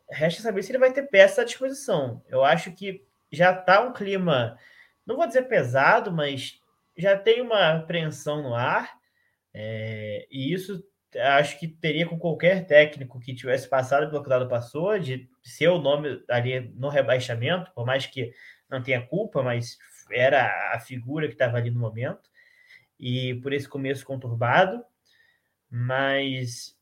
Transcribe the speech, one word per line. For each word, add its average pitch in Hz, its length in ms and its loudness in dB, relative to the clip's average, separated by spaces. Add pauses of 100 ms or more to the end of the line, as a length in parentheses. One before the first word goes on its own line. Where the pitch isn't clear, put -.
resta 160 320 -2
saber 208 220 -4
se - 80 -12
ele 254 80 0
vai 254 140 6
ter 277 100 -4
peça 196 380 8
à 233 40 2
disposição. 208 840 -4
Eu 131 140 2
acho 165 300 2
que 196 300 -12 (280)
já 180 220 4
tá 185 280 4
um 254 100 -2
clima, 180 680 0 (480)
não 226 120 -6
vou 330 100 0
dizer 254 160 0
pesado, 185 680 2
mas 143 480 -4 (360)
já 196 220 2
tem 226 240 4
uma 208 360 2
apreensão 156 680 -4
no 123 120 -6
ar, 165 420 -2 (560)
é, 110 760 -10
e 135 220 -4
isso 185 300 -8 (320)
acho 139 440 2
que 170 80 -8
teria 160 400 -2
com 170 100 -8
qualquer 170 480 2
técnico 147 540 4
que 123 160 -14
tivesse 135 320 -2
passado 139 420 2
pelo 147 120 -4
que 127 60 -12
o - 20 -2
Dado 127 180 2
passou, 147 500 -2
de 131 320 -8 (140)
ser - 240 -2
o 180 100 4
nome 143 520 -2
ali 123 460 -2
no 131 140 -6
rebaixamento, 135 840 0
por 120 100 -6
mais 135 220 -2
que 120 240 -8 (380)
não 131 120 -6
tenha 127 240 -2
culpa, 175 380 -4
mas 120 340 -4 (340)
era 117 640 2
a 117 60 -4
figura 131 480 -8
que 123 80 -10
tava 120 220 0
ali 120 120 -2
no 120 100 -2
momento, 120 500 -8 (680)
e 127 440 -4
por 135 100 -6
esse 143 160 -4
começo 135 360 -6
conturbado. 123 760 0 (840)
Mas 131 1120 -2